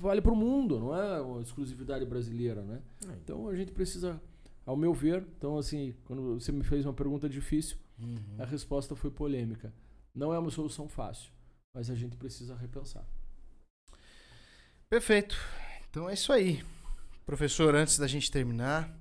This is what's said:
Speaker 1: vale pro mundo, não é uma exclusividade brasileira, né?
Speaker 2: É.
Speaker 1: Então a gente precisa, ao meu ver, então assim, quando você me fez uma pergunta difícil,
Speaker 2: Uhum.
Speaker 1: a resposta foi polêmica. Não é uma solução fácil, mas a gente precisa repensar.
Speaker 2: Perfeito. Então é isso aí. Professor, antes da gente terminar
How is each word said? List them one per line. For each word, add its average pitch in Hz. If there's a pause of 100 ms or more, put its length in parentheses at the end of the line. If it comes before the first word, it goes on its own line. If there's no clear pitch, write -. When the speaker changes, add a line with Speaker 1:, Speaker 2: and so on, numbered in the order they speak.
Speaker 1:
vale 196
pro 226
mundo, 226
não 127
é 190
uma 123
exclusividade 131
brasileira, 117
né? 107 (280)
Speaker 2:
É. 175 (100)
Speaker 1:
Então 214
a 196
gente 185
precisa, 180 (440)
ao 131
meu 165
ver, 165 (100)
então 147
assim, 139 (100)
quando 127
você 123
me 139
fez 143
uma 139
pergunta 143
difícil, 147 (220)
Speaker 2:
Uhum. 117 (220)
Speaker 1:
a 127
resposta 139
foi 147
polêmica. 120 (420)
Não 147
é 170
uma 165
solução 151
fácil, - (440)
mas 120
a 127
gente 120
precisa 123
repensar. - (1800)
Speaker 2:
Perfeito. 208 (540)
Então 165
é 196
isso -
aí. 185 (640)
Professor, 147
antes 151
da 143
gente 131
terminar 135 (100)